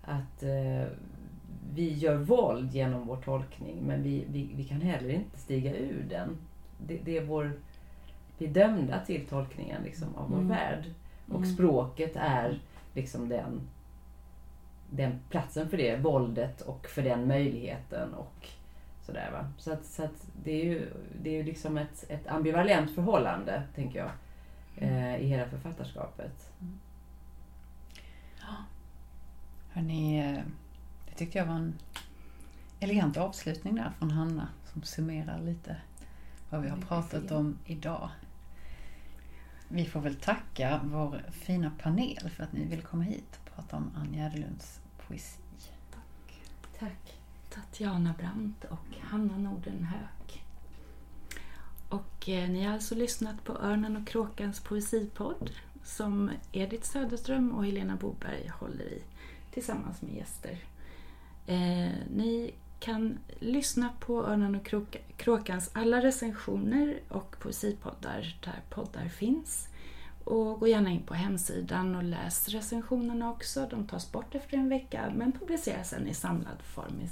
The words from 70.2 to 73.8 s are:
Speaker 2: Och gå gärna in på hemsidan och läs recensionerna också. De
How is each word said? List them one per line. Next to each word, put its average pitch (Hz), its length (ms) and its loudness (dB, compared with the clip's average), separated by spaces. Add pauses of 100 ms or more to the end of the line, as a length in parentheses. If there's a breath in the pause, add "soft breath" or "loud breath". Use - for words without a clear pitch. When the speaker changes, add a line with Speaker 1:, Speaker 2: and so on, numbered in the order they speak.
Speaker 2:
Och 220 360 2
gå 220 60 6
gärna 208 240 10
in 170 120 2
på - 120 -4
hemsidan 180 800 2
och 180 80 0
läs 175 460 0
recensionerna 233 800 0
också. - 400 -2
De 208 160 -2